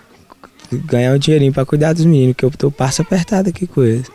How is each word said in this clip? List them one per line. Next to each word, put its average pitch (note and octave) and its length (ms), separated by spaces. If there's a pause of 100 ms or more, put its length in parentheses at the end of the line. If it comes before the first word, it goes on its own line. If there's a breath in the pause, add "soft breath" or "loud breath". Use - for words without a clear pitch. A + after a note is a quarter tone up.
(720 loud breath)
ganhar B2+ 420
um C#3 40
dinheirinho C#3+ 340
pra C3+ 140
cuidar D#3 260
dos E3 140
meninos, C3 320
que - 80
eu B2+ 40
tô, C#3+ 220
passo C3+ 300
apertado F#3+ 480
aqui F3 180
com C#3+ 160
eles. A#2+ 320